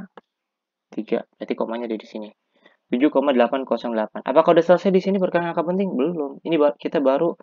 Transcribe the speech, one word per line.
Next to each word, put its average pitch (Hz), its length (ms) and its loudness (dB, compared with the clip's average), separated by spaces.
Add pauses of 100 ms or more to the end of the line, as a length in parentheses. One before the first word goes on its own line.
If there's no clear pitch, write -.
(880)
tiga, 117 460 -6
berarti - 240 -8
komanya 117 320 -6
ada 107 80 -6
di - 80 -18
sini. 107 240 -14 (640)
Tujuh 135 160 2
koma 139 240 2
delapan 123 320 2
kosong 117 320 -4
delapan. 107 240 -4
Apakah 160 320 4
udah 165 120 4
selesai 180 280 4
di 185 80 4
sini 196 160 -2
perkalian 175 380 -2
angka 165 100 -2
penting? 185 320 -4
Belum. 143 480 -4
Ini 165 160 -2
ba-, 147 160 2
kita 151 240 -4
baru 143 420 0